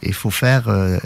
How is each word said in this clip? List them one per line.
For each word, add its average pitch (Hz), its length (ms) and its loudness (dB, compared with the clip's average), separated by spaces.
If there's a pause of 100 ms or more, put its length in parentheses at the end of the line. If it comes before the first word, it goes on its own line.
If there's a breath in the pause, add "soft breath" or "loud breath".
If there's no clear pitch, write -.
Et - 60 -6
il 101 60 -2
faut - 160 -4
faire, 127 400 2
euh, 95 360 2